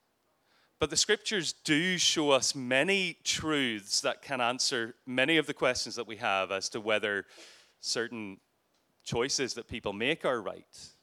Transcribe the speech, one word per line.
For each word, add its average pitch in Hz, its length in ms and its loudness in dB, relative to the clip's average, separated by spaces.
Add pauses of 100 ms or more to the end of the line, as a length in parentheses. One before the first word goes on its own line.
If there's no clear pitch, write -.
(800)
But 156 100 0
the 156 80 -6
Scriptures 196 560 0 (100)
do 170 360 2
show 151 320 4
us 131 240 4
many 156 680 2
truths 127 760 0
that 131 220 -2
can 131 180 -4
answer 120 540 0 (100)
many 131 320 2
of 151 80 4
the 147 80 -4
questions 123 420 0
that 113 120 -6
we 110 80 -10
have 98 360 0
as 95 180 -2
to 120 120 -6
whether 104 440 0 (560)
certain 113 580 -6 (640)
choices 131 500 -2
that 117 140 -10
people 110 260 -6
make 127 320 -2
are 123 160 0
right - 480 -12 (140)